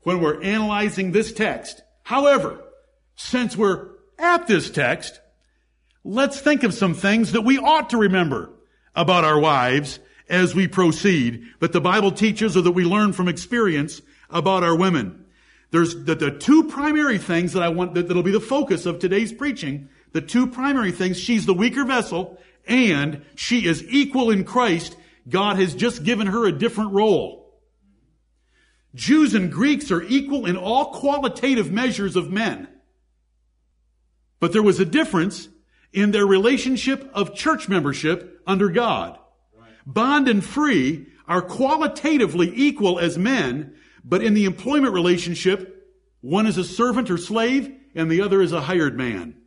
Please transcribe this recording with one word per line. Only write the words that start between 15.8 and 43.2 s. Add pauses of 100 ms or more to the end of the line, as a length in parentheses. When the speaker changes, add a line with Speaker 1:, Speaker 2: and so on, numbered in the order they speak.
Speaker 1:
the,
the
two
primary
things
that
I
want,
that,
that'll
be
the
focus
of
today's
preaching. (240)
The
two
primary
things,
she's
the
weaker
vessel, (280)
and (100)
she
is
equal
in
Christ (320)
God
has
just
given
her
a
different
role. (1300)
Jews
and
Greeks
are
equal
in
all
qualitative
measures
of
men. (1700)
But
there
was
a
difference (440)
in
their
relationship
of
church
membership
under
God. (400)
Speaker 2:
Right. (160)
Speaker 1:
Bond
and
free (200)
are
qualitatively
equal
as
men, (300)